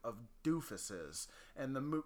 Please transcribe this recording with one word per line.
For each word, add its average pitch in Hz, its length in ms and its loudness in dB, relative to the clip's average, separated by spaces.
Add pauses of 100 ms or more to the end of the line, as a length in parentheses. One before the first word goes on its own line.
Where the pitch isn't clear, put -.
of 117 120 -2 (280)
doofuses. 95 840 0 (280)
And 135 200 0
the 135 60 2
mo-, 151 240 2